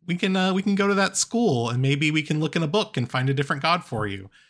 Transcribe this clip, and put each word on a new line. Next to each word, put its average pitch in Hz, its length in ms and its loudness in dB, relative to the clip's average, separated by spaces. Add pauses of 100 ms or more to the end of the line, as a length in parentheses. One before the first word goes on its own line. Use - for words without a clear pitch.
We 175 100 -2
can, 190 220 0
uh, 185 160 2
we 190 80 0
can 202 140 0
go 202 120 2
to 202 80 2
that 190 220 0
school 143 520 2
and 120 120 0
maybe 143 300 2
we 156 120 0
can 151 160 -2
look 156 160 -2
in 170 80 0
a 156 40 0
book 202 280 -2
and 120 160 -2
find 131 180 0
a 139 40 2
different 143 280 -2
god 165 220 2
for 107 240 -4
you." 98 220 -10 (200)